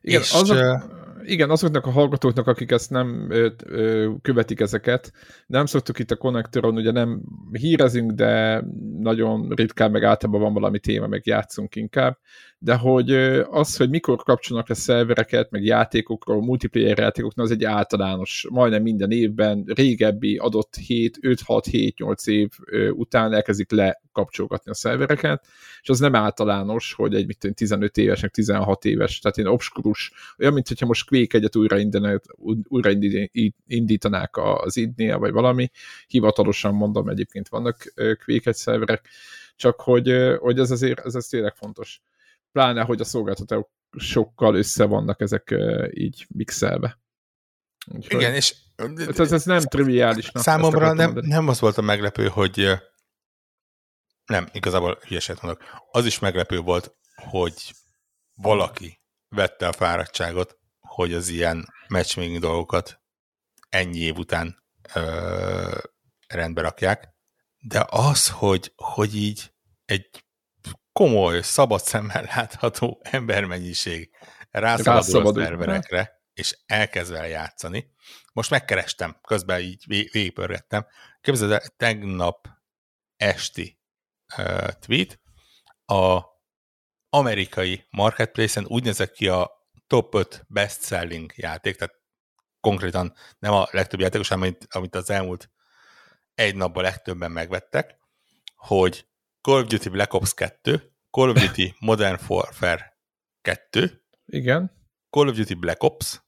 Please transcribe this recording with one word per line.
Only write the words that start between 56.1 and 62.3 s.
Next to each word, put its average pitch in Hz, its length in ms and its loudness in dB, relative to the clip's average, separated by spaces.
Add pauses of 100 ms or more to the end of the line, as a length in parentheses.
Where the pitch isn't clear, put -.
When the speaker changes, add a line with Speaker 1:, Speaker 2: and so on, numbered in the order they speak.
Speaker 2:
meglepő 90 400 -2
volt, 87 360 -2 (200)
hogy - 580 -6 (600)
valaki 95 680 -2 (280)
vette 95 380 -2
a 85 60 0
fáradtságot, 87 840 -4 (220)
hogy 87 340 -6
az 87 140 -6
ilyen 85 460 -4 (140)
matchmaking 85 520 -4